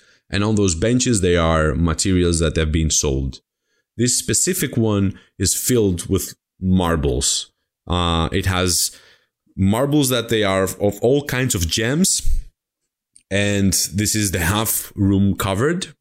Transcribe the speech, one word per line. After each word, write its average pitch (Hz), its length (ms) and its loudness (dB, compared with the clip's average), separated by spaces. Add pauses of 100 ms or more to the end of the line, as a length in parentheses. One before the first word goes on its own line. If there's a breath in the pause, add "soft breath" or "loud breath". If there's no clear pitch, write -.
(300 soft breath)
and 101 160 -2
on 110 100 0
those 98 200 2
benches 120 440 0
they 87 160 2
are 80 400 2
materials 85 640 0
that 78 160 0
have 80 160 -2
been 80 180 2
sold. 67 520 -2 (560)
This 120 200 0
specific 139 600 -2
one 101 420 0 (180 loud breath)
is 95 160 -2
filled 104 540 0
with - 260 -2 (280)
marbles. 82 920 0 (340)
Uh, 85 460 0
it 95 140 -2
has 92 460 -2 (640 loud breath)
marbles 131 520 2
that 117 200 -2
they 110 140 2
are 95 200 2
of, 92 180 -4
of 101 200 0
all 139 240 2
kinds 127 300 -2
of 82 120 -2
gems, 127 540 0 (1080)
and 101 440 0 (200)
this 104 220 -2
is 104 160 -2
the 95 80 -2
half 107 560 -4
room 98 400 2
covered 131 520 -2 (140)